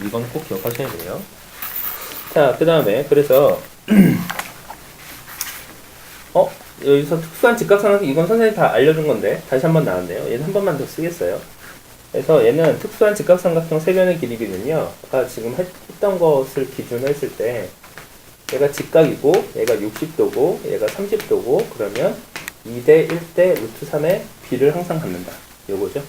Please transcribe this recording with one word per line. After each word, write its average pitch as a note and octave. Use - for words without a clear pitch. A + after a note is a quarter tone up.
이건 A2+
꼭 -
기억하셔야 A#2
돼요. G2+
자, C#3
그 D#3+
다음에, C#3+
그래서, C#3+
<clears throat> -
어? F3
여기서 D3
특수한 A#3
직각삼각형, G3+
이건 D#3+
선생님이 A3
다 D#3
알려준 D3+
건데, A#2
다시 C3+
한 E3
번 D#3
나왔네요. F2+
얘는 B2
한 F#3+
번만 G3
더 B2+
쓰겠어요. D#3
그래서 C#3
얘는 D3
특수한 G#3
직각삼각형 E3+
세 D#3+
변의 F#3
길이기는요, A2+
아까 B2+
지금 A#2
했-, F3+
했던 G3
것을 C#3
기준으로 B2+
했을 C#3+
때, A2
얘가 C#3+
직각이고, D3+
얘가 A2+
육십 -
도고, A2
얘가 G2
삼십 G3+
도고, A#2
그러면 A#2
이 A#2+
대 D#3
일 E3
대 F3+
루트 -
삼의 D#3+
B를 C3+
항상 F3
갖는다. F2+
요거죠. G2